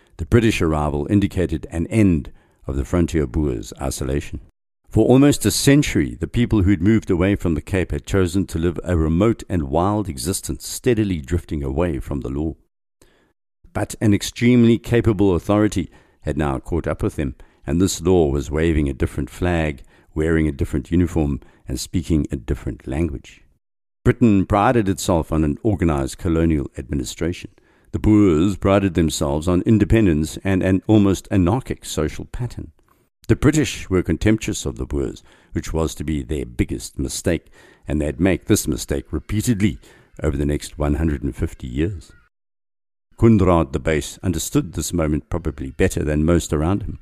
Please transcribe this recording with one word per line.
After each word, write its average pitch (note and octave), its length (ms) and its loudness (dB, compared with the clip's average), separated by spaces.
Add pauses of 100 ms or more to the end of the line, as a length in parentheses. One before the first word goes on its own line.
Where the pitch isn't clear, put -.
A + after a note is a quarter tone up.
(180)
the E2 80 -6
British A2 360 2
arrival D2+ 500 0
indicated F#2 580 0
an E2 180 -4
end F#2+ 440 2 (340)
of C2+ 100 -6
the C2+ 100 -2
frontier E2+ 420 0
Boers' A#1+ 520 -4
isolation. C2+ 640 -6 (480)
For G#2+ 180 2
almost C3+ 360 4
a G2+ 80 4
century, A2 640 2
the - 140 -6
people A2+ 340 0
who'd F#2 200 2
moved G#2 280 2
away F#2+ 260 2
from F2 200 -2
the C#2+ 60 -4
Cape F#2 300 -4
had C#2+ 140 -6
chosen F#2 420 0
to - 120 -6
live E2 240 -2
a F2 120 -2
remote E2 540 2
and D#2+ 200 -2
wild F#2+ 380 0
existence, C#2+ 600 -6
steadily G#2+ 520 0
drifting D#2+ 440 -4
away C#2 360 -2
from C2 220 -8
the A#1+ 80 -8
law. D2 240 -4 (1200)
But - 260 -6
an G#2+ 140 2
extremely A#2 640 4
capable G2+ 560 2
authority G2+ 560 0 (320)
had D2 160 -4
now C#2+ 220 -2
caught D#2+ 280 -4
up D2+ 140 -4
with - 140 -4
them, C#2 200 -4 (300)
and D2+ 160 0
this F#2 200 0
law E2+ 260 4
was C#2 240 -2
waving D#2 360 0
a C2+ 60 -4
different - 380 -6
flag, E2 500 -2 (320)
wearing D#2+ 340 2
a D2 40 0
different C#2 400 -4
uniform, D#2+ 500 0 (260)
and B1+ 120 -6
speaking D#2 520 -2
a D2+ 40 -4
different - 500 -8
language. - 560 -6 (640)
Britain G#2+ 400 4
prided G#2+ 420 2
itself F2 440 0
on D#2+ 120 0
an D2 200 0
organized D#2 560 0
colonial E2 580 0
administration. D2 720 -6 (440)
The - 60 -4
Boers G2+ 580 4
prided G2 360 2
themselves D#2 540 0
on F2+ 160 2
independence G2+ 800 2
and F#2+ 180 0
an F#2 260 0
almost G2 440 4
anarchic F2 540 0
social - 400 -4
pattern. - 480 -10 (560)
The A2+ 80 4
British D3+ 520 0
were F#2 140 2
contemptuous G#2+ 600 -2
of C2+ 100 -4
the C2 100 -6
Boers, C2+ 380 -6 (300)
which - 180 -6
was D#2+ 240 -2
to - 80 -10
be D2 200 -4
their B1+ 220 -6
biggest - 540 -6
mistake, - 520 -4 (360)
and D2+ 140 -2
they'd D2 180 -4
make F2 260 0
this G#2+ 220 0
mistake C#2 460 -6
repeatedly G2+ 640 -2 (440)
over D2+ 140 0
the C#2+ 100 -2
next C#2+ 320 -4
one D2 180 0
hundred D2 280 -2
and C2 100 -4
fifty - 340 -8
years. D#2+ 440 -6 (1080)
Kunrad F2+ 540 4
the D2+ 80 -4
Base D2+ 420 -2
understood F2 520 -4
this - 180 -4
moment D2+ 380 -2
probably D2 420 -6
better F2 320 0
than D2+ 220 0
most E2+ 260 0
around F2 320 -2
him. - 180 -10